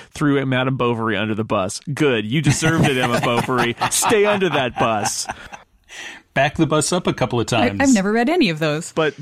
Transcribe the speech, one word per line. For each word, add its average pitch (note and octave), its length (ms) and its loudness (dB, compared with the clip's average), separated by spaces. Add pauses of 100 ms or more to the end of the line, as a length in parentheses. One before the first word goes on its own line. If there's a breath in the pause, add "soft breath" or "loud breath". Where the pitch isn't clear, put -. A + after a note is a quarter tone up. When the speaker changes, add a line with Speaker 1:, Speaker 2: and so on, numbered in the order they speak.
(160 loud breath)
Speaker 1:
threw C#3 320 2
Madame C3 300 0
Bovary A2+ 400 0
under G#2+ 180 -2
the A2 80 -2
bus. G#2 360 -2 (140)
Good. B2 320 2
You C3 160 -2
deserved D#3 460 2
it, C3+ 100 2
Emma B2+ 240 0
Bovary. B2 640 0
Speaker 2:
<laughs> F3+ 80 -2
Speaker 1:
Stay G#3 340 2
under G3+ 240 0
that C3 300 -2
bus. A2+ 480 -2 (1040 loud breath)
Speaker 2:
Back C#3 220 2
the D#3+ 100 2
bus D3+ 280 0
up F3 140 -2
a E3 60 0
couple B2 280 -2
of G#2+ 120 -2
Speaker 3:
I, A#2 140 2
Speaker 2:
times. - 140 -2
Speaker 3:
I've C4+ 120 6
never G3 180 2
read A#3 180 2
any D#4+ 200 2
of D#3 100 -4
those. D#3 340 -2
Speaker 1:
But, D#3 280 0